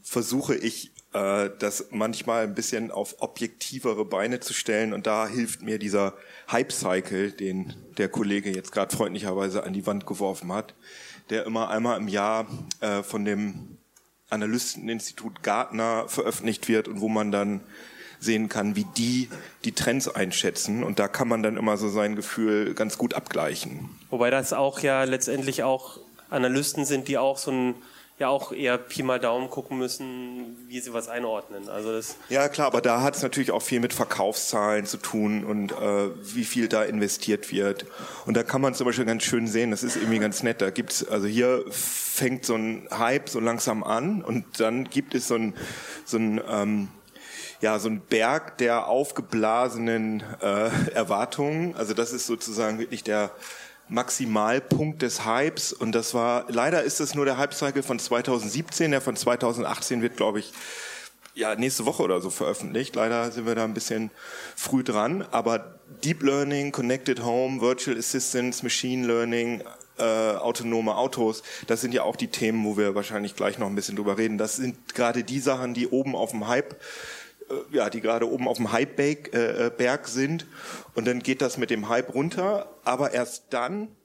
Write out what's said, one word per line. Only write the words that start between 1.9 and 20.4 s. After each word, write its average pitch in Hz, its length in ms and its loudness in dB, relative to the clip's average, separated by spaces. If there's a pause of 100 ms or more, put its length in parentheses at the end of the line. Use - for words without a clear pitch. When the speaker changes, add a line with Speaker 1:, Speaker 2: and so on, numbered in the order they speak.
Speaker 1:
manchmal 113 540 0
ein 101 100 -4
bisschen 113 360 -4
auf 101 280 -6
objektivere 117 880 -4
Beine 104 340 -2
zu - 140 -6
stellen. 110 400 0
Und 104 120 -4
da 110 220 2
hilft 117 320 -4
mir 107 180 -4
dieser 101 360 2 (360)
Hype-Cycle, 98 840 0
den 95 420 -4 (240)
der 98 100 2
Kollege 101 400 0
jetzt 92 240 -6
gerade 98 240 0
freundlicherweise 98 680 0
an 92 100 -6
die 98 120 -2
Wand 101 200 -2
geworfen 95 480 -4
hat, 107 200 -6 (540)
der 110 160 0
immer 113 240 -2
einmal 110 320 0
im 104 80 -4
Jahr, 107 380 0 (340)
äh, 104 220 0
von 104 240 -4
dem 101 500 -4 (520)
Analysteninstitut 110 1160 -4
Gartner 113 640 0
veröffentlicht - 580 -2
wird 110 220 4
und 101 120 -6
wo 110 80 0
man 107 220 2
dann 101 300 0 (580)
sehen 110 300 2
kann, 104 260 0
wie 104 80 0 (140)
die 120 320 0 (360)
die 113 60 0
Trends 131 380 2
einschätzen. 101 760 0